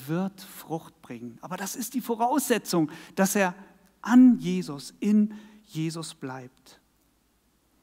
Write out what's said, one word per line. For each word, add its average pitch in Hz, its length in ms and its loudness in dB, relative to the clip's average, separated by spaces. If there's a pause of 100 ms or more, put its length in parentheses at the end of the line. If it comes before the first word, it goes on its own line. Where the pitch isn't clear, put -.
wird 185 340 -4
Frucht - 600 -14
bringen. 120 400 -14
Aber 180 160 -12
das 196 180 -8
ist - 180 -10
die 247 80 -4
Voraussetzung, 233 880 0 (240)
dass 190 200 2
er 185 200 0 (460)
an 247 380 8
Jesus, 160 600 -6
in 208 340 2 (300)
Jesus 160 500 -8
bleibt. - 680 -16 (1000)